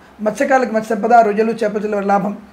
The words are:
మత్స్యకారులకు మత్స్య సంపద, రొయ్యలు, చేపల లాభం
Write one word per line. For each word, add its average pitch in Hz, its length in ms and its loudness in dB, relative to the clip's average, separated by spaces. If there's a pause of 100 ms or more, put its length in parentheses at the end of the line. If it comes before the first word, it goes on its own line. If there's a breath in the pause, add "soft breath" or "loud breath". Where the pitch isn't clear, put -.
(220 loud breath)
మత్స్యకారులకు 226 520 0
మత్స్య 220 220 -2
సంపద, 220 180 0
రొయ్యలు, 220 380 4
చేపల 214 480 -4
లాభం 196 380 -2 (160)